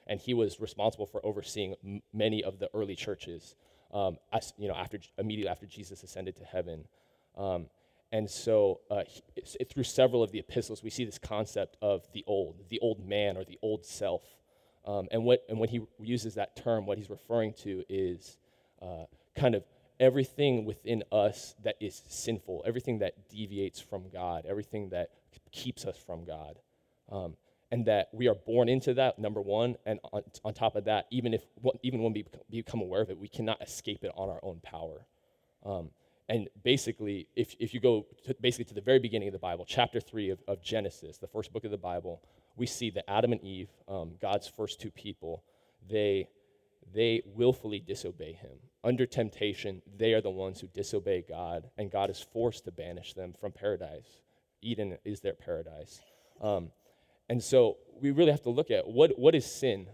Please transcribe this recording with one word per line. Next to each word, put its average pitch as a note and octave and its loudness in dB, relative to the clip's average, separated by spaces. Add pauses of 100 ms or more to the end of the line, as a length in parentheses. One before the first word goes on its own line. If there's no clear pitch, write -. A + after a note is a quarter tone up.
And G2 -4
he B2 -2
was A2 2
responsible G#2+ -2
for - -8
overseeing G2+ -4
m-, G2 -10 (100)
many G#2+ 2
of F#2+ -4
the F#2 -4
early G2+ -2
churches, - -10 (360)
um, F#2+ 0 (160)
as, - -4
you G2+ -4
know, F2+ -4
after, F#2 -8 (180)
immediately G#2+ -2
after F2+ -6
Jesus G2 -16
ascended F#2 -10
to F2 -20
heaven. E2+ -6 (520)
Um, F#2 -2 (460)
and A2 0
so, G#2 4 (100)
uh, G2+ 0
he, - -20 (120)
it's, - -12
it, - -4
through C3 -2
several B2+ 6
of G2+ 2
the G#2 -6
epistles, - -4
we A2+ -8
see B2 -4
this G2+ -12
concept G#2 -4
of G2+ 2
the G#2+ -10
old, F2 -2
the A2+ -4
old G2 0
man G2+ 2
or F#2+ -6
the - -16
old G#2+ -4
self. F2+ -2 (600)
Um, G2 -4
and A2+ 2
what, B2 6
and A2 -4
when A2+ 2
he A#2+ -2 (180)
uses A2+ -4
that G2+ -4
term, A2+ 0
what G2+ -2
he's G2+ -12
referring A2 -2
to F#2+ -6
is, F#2 -4 (460)
uh, E2+ -10 (280)
kind B2 4
of G2 -2 (360)
everything C3 4
within G#2+ -2
us G#2 2
that G#2+ -4
is - -8
sinful, F#2 -6
everything A#2 -2
that G2 -4
deviates G2+ -6
from F#2+ -10
God, F2+ -6
everything G2+ -6
that F2+ -4 (200)
k-, - -20 (140)
keeps - -10
us - -8
from E2+ -12
God. D#2 -12 (520)
Um, F2+ -8 (340)
and A#2+ 0
that G#2 6
we B2 2
are A2 8
born A#2 4
into B2+ 4
that, B2+ 4
number G#2+ -2
one, A2 2 (100)
and G#2+ -2 (120)
on, G#2 -4 (220)
on A2 -4
top A2+ 2
of G2+ -2
that, G#2+ 2
even A#2+ 0
if, G#2+ 0 (420)
even B2 0
when A2+ 2
we G#2+ -4
bec-, - -20
become A2+ -4
aware F#2 0
of A2+ 0
it, F2 -8
we G#2 -12
cannot A2 -4
escape - -8
it F#2+ -6
on F#2+ -4
our E2+ -8
own E2+ -10
power. E2 -12 (580)
Um, F2+ -6 (380)
and A2 0 (160)
basically, G#2+ 0
if, - -2
if A2+ -4
you B2 -6
go A2 4 (200)
to, C3 -4
basically A#2+ 0
to - -20
the G2+ -6
very B2+ 6
beginning G#2+ 0
of G2 -4
the F#2+ -10
Bible, F2 -6
chapter A#2+ 2
three G#2 -4
of, F2+ -4
of F#2+ -4
Genesis, G2 -4
the - -12
first - -8
book A2+ -8
of G#2+ -8
the G#2 -2
Bible, F2 -8 (340)
we B2 -2
see A#2 -4
that F#2+ -6
Adam A2+ 4
and G#2+ -2
Eve, F#2+ -10 (200)
um, E2+ -6
God's G2+ 0
first - -8
two G#2 -8
people, E2 -12 (440)
they, G2+ 2 (640)
they A2+ 2
willfully A2 2
disobey E2+ -8
him. - -18 (280)
Under B2 4
temptation, G#2 -2 (160)
they A2+ 4
are A2 6
the G2+ -2
ones F#2+ -6
who F#2 -12
disobey F#2+ -2
God, E2+ -8
and G2+ -6
God G2 0
is G2 -12 (120)
forced A2+ 0
to F2 -10
banish F2 -12
them F#2 -10
from G2+ -8
paradise. F2+ -6 (400)
Eden G2+ -4
is G2+ -8
their G2 -2
paradise. D#2+ -10 (400)
Um, F#2+ 0 (580)
and A#2 0
so B2 6 (220)
we C#3+ 2
really D3+ 8
have C#3+ 0
to A#2+ 0
look C3+ 0
at G2 4
what, C3 8
what D3+ 10
is C#3 2
sin G2 0